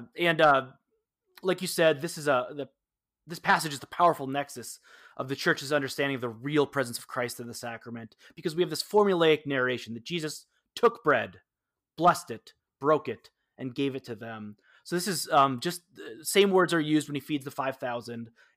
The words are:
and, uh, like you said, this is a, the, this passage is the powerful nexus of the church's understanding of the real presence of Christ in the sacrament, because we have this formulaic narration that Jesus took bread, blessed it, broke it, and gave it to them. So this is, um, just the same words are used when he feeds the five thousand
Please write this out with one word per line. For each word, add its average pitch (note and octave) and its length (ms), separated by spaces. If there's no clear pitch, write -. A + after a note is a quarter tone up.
and, E3+ 240
uh, C#3 240
like F#3 180
you F3+ 60
said, D#3+ 340
this E3 160
is D3 100
a, B2+ 220
the, C#3+ 180
this E3+ 100
passage E3 360
is C3+ 80
the - 40
powerful D#3+ 400
nexus - 540
of C3 140
the C#3 60
church's D3 360
understanding C#3 440
of A#2 60
the A#2+ 80
real C#3 360
presence B2 320
of - 100
Christ B2 320
in B2 60
the A#2 80
sacrament, A#2 640
because D#3+ 200
we F3+ 80
have D#3+ 80
this D3+ 100
formulaic E3+ 640
narration B2+ 480
that A#2 120
Jesus D#3 420
took - 280
bread, A2 380
blessed E3 340
it, - 220
broke D3 280
it, A2 220
and B2+ 160
gave C#3 180
it C3 120
to A#2 100
them. G#2+ 400
So - 120
this F3 120
is, E3+ 240
um, C#3 280
just E3+ 220
the - 300
same G3+ 260
words F3+ 220
are E3+ 60
used D3+ 280
when C#3+ 80
he C3+ 60
feeds C#3 240
the C#3 60
five C3+ 260
thousand B2 520